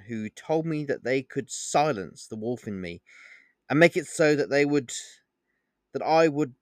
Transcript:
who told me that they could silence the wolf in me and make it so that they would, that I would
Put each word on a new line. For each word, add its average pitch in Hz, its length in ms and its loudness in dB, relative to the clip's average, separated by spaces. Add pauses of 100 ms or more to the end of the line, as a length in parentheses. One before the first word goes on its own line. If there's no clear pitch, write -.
who 110 220 -6
told 160 360 -2
me 151 200 -4
that - 180 -4
they 131 180 0
could - 300 -8
silence 147 760 -2
the 110 100 -14
wolf 113 320 -6
in 98 140 -8
me 85 200 -8 (680)
and 139 100 2
make 170 160 6
it 165 120 -2
so 151 280 2
that 143 140 -2
they 143 160 4
would, 143 260 0 (1000)
that 139 100 -6
I 160 240 6
would 143 340 -2